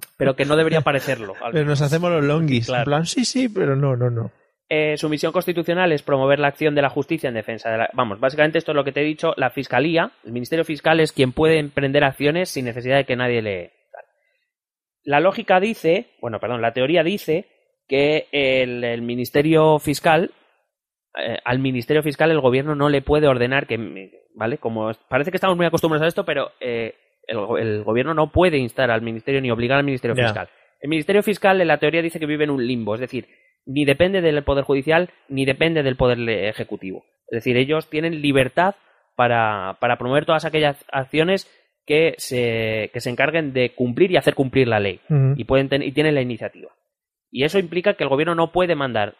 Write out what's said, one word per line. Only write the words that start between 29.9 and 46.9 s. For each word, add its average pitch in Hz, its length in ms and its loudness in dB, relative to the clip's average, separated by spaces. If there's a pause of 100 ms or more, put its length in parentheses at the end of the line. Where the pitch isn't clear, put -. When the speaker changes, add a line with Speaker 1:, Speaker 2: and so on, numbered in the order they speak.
Speaker 2:
Ya. 123 100 2
Speaker 1:
Fiscal. 104 220 -4 (320)
El 143 100 -8
Ministerio 196 340 0
Fiscal, 190 360 2
en 175 60 2
la 151 120 2
teoría, 156 240 0
dice 165 180 -6
que 156 60 -4
vive 151 180 -2
en 147 60 0
un 135 140 -2
limbo, 117 300 -2
es 113 60 -6
decir, 127 260 -8 (400)
ni 139 180 -2
depende 175 380 2
del 151 200 2
Poder 139 220 0
Judicial, 156 460 0 (180)
ni 135 160 -2
depende 151 380 0
del 131 140 -2
Poder 123 220 2
le-, 110 300 -2
Ejecutivo. 101 560 -10 (240)
Es 120 160 -4
decir, 123 120 2
ellos 147 340 0
tienen 156 320 -4
libertad 143 520 2 (420)
para, 110 640 0
para 120 180 0
promover 135 260 0
todas 156 200 0
aquellas 151 460 -2
acciones 156 580 0 (380)
que 156 320 2
se, 113 760 -2
que 120 60 -8
se 127 100 -6
encarguen 143 420 0
de 127 220 0
cumplir 127 380 0
y 175 40 2
hacer - 180 2
cumplir 131 320 2
la 110 140 2
ley. 98 200 -4 (100)
Speaker 2:
Ujú. 139 260 4
Speaker 1:
Y 120 80 -6
pueden 135 240 0
ten-, 139 140 -2
y 135 100 -4
tienen 151 220 2
la 135 80 0
iniciativa. 113 480 -8 (600)